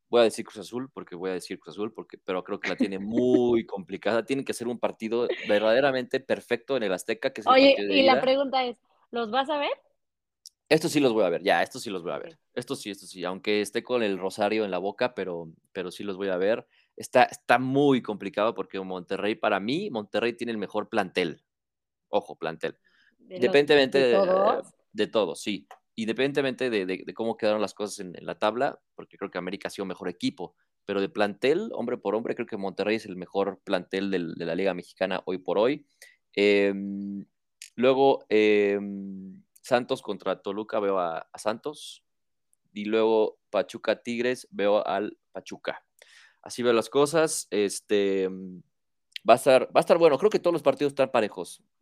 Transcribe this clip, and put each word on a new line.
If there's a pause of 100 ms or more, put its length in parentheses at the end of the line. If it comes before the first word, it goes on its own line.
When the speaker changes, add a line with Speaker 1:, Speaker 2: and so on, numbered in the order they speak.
(100)
Speaker 1:
Voy
a
decir
Cruz
Azul,
porque
voy
a
decir
Cruz
Azul,
porque,
pero
creo
que
la
tiene
Speaker 2:
<laughs>
Speaker 1:
muy
complicada.
Tiene
que
ser
un
partido (200)
verdaderamente
perfecto
en
el
Azteca,
que
es
el
Speaker 2:
Oye,
Speaker 1:
partido
de
Speaker 2:
y
la
Speaker 1:
ida.
Speaker 2:
pregunta
es, (360)
¿los
vas
a
ver? (1000)
Speaker 1:
Estos
sí
los
voy
a
ver,
ya,
estos
sí
los
voy
a
ver.
Speaker 2:
Ok. (160)
Speaker 1:
Estos
sí,
estos
sí,
aunque
esté
con
el
rosario
en
la
boca,
pero, (220)
pero
sí
los
voy
a
ver. (320)
Está,
está
muy
complicado
porque
Monterrey,
para
mí,
Monterrey
tiene
el
mejor
plantel. (640)
Ojo,
plantel. (400)
Speaker 2:
De
los,
Speaker 1:
Independientemente
Speaker 2:
de
Speaker 1:
de,
Speaker 2:
todos. (180)
Speaker 1:
de
todo,
sí. (300)
Independientemente
de,
de,
de
cómo
quedaron
las
cosas
en,
en
la
tabla, (160)
porque
creo
que
América
ha
sido
mejor
equipo, (300)
pero
de
plantel,
hombre
por
hombre,
creo
que
Monterrey
es
el
mejor
plantel
del,
de
la
Liga
Mexicana
hoy
por
hoy. (480)
Em, (480)
luego,
em, (200)
Santos
contra
Toluca,
veo
a,
a
Santos. (720)
Y
luego (120)
Pachuca
Tigres,
veo
al (140)
Pachuca. (580)
Así
veo
las
cosas.
Este,
em, (640)
va
a
estar,
va
a
estar
bueno.
Creo
que
todos
los
partidos
están
parejos. (200)